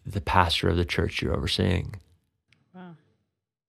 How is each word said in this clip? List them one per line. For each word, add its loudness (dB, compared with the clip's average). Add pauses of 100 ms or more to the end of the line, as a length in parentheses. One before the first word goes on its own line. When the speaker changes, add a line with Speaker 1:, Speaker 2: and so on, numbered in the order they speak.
Speaker 1:
the -6
pastor 2
of 2
the 2
church -2
you're -2
overseeing." 0 (800)
Speaker 2:
Wow. -18 (760)